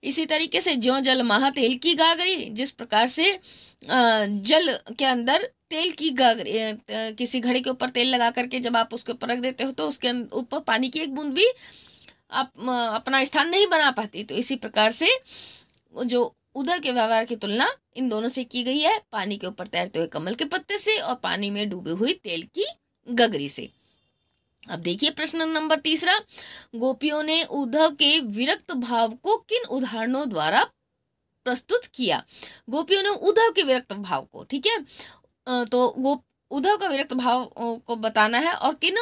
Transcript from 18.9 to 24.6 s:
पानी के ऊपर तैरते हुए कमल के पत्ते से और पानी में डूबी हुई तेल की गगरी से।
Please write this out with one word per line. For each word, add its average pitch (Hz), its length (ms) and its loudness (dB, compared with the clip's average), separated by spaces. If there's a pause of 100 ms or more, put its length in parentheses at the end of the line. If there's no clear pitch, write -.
पानी 202 240 -4
के 190 100 -10
ऊपर 185 200 -10
तैरते 175 320 -6
हुए 165 100 -2
कमल 160 260 -6
के 311 100 -6
पत्ते 370 340 -6
से 427 200 0
और - 160 -4
पानी 202 360 -4
में 202 200 -4
डूबी 180 200 -8
हुई 214 220 0
तेल 170 300 -6
की 392 240 -4 (420)
गगरी 226 400 0
से। - 200 -6 (1000)